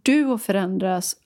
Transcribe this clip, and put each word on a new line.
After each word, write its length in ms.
du 220
att 160
förändras. 720